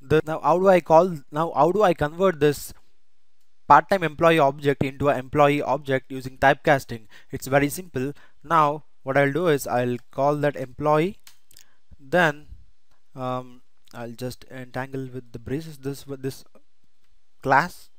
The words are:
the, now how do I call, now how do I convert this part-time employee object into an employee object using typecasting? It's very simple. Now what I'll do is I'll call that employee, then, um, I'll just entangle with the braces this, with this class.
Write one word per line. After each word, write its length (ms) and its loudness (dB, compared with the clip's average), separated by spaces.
the, 240 2
now 140 -6
how 180 2
do 100 4
I 120 6
call, 360 4
now 240 -4
how 180 4
do 100 2
I 120 4
convert 460 -2
this 340 0
part-time 340 4
employee 380 2
object 420 0
into 280 -4
an 80 0
employee 440 2
object 480 -4
using 280 -12
typecasting? 680 0
It's 160 -10
very 220 2
simple. 460 -8
Now 420 0
what 160 0
I'll 140 2
do 160 -2
is 180 0
I'll 320 -2
call 260 0
that 200 -2
employee, 600 -2
then, 480 -2
um, 460 -10
I'll 200 -14
just 380 -12
entangle 640 -10
with 200 -16
the 60 -14
braces 400 -10
this, 280 -10
with 160 -14
this 220 -10
class. 560 -2